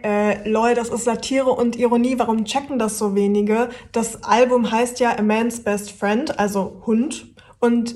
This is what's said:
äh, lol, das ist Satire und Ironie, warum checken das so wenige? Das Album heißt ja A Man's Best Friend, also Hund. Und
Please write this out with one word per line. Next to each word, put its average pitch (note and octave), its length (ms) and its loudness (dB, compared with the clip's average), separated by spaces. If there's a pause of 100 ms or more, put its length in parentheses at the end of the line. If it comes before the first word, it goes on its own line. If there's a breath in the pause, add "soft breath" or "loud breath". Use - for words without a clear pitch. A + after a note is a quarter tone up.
äh, G#3 440 0
lol, A3+ 280 2
das A#3 140 -2
ist A3 160 -4
Satire B3+ 440 0
und A#3 260 0
Ironie, A#3+ 440 2
warum A3 260 0
checken C#4 320 -4
das G#3+ 220 -2
so G3+ 160 -2
wenige? G#3 540 2 (240 loud breath)
Das A3+ 300 -4
Album A#3+ 460 4
heißt A#3+ 300 0
ja A#3+ 180 2
A G#3 60 -2
Man's A3+ 400 0
Best G#3 280 -2
Friend, G#3+ 460 -2
also G3 480 -2
Hund. A#3 440 -2 (300 loud breath)
Und A#3 360 0